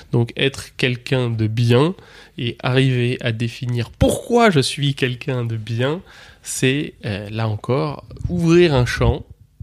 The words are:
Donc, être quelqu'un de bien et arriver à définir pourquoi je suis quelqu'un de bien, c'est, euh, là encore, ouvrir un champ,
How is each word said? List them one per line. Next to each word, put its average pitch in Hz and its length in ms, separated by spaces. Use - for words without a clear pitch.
Donc, 117 240
être 135 400
quelqu'un 123 540
de 110 160
bien 120 480
et 123 240
arriver 127 600
à 120 100
définir 117 580
pourquoi 233 600
je 156 100
suis 139 340
quelqu'un 123 500
de 113 120
bien, 117 440
c'est, - 520
euh, 104 240
là 110 180
encore, 131 560
ouvrir 170 460
un 127 120
champ, 120 380